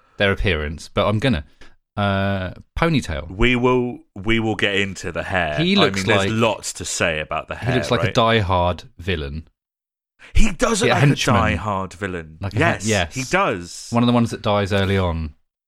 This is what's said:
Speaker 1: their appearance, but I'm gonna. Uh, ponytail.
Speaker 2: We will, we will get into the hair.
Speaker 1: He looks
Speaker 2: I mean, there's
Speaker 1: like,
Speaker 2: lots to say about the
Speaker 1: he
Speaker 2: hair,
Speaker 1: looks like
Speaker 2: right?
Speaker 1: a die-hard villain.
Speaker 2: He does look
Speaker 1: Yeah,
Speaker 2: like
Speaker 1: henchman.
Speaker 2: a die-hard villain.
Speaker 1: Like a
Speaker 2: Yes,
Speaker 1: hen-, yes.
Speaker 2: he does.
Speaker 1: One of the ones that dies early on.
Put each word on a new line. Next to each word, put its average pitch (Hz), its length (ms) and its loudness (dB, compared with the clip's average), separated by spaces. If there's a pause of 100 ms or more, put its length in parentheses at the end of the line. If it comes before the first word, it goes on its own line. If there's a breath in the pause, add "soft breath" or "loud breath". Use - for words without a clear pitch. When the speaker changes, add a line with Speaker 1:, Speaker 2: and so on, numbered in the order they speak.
(180)
Speaker 1:
their 101 160 2
appearance, 80 560 -2
but 95 180 0
I'm 107 120 2
gonna. 104 260 0 (500 soft breath)
Uh, 98 560 0 (260)
ponytail. 87 520 0
Speaker 2:
We 117 260 2
will, 123 440 2 (160)
we 110 240 0
will 110 160 0
get 101 200 0
into 95 360 -2
the 80 120 -6
hair. 85 340 -2
Speaker 1:
He 180 180 2
looks 131 240 2
Speaker 2:
I 95 40 -4
mean, 98 40 -2
there's 101 240 2
Speaker 1:
like, 110 100 0
Speaker 2:
lots - 320 -2
to - 120 -10
say 82 340 -2
about 76 280 -6
the 78 80 -8
Speaker 1:
he - 120 -10
Speaker 2:
hair, 82 80 0
Speaker 1:
looks - 160 -2
like 120 100 2
Speaker 2:
right? 95 80 2
Speaker 1:
a 95 40 -6
die-hard 95 680 2 (140)
villain. 80 500 -6 (840 loud breath)
Speaker 2:
He 220 180 6
does 226 300 0
look 151 80 2
Speaker 1:
Yeah, 120 60 4
Speaker 2:
like 107 120 2
Speaker 1:
henchman. 139 280 2
Speaker 2:
a 117 40 4
die-hard 98 540 -2
villain. 85 480 -8
Speaker 1:
Like 98 140 -6
a 120 40 0
Speaker 2:
Yes, 147 240 0
Speaker 1:
hen-, 107 60 0
yes. 95 260 0
Speaker 2:
he 131 80 -4
does. 127 680 -2
Speaker 1:
One 117 120 4
of 120 40 4
the 120 60 4
ones 117 180 2
that - 100 -8
dies 101 320 2
early 98 240 2
on. 80 380 -2 (320)